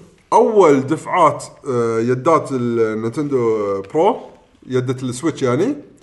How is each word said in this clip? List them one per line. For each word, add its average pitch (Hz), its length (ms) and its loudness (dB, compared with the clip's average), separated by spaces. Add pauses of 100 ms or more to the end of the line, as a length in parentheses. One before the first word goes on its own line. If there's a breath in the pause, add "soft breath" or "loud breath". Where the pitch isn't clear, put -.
(340)
أول 202 480 6
دفعات، 143 640 0 (260)
آه، 117 300 0
يدات 127 520 0
النينتندو 113 1300 -2
برو، 180 360 0 (480)
يدة 127 380 -2
السويتش 131 380 -4
يعني، 151 340 0 (280 soft breath)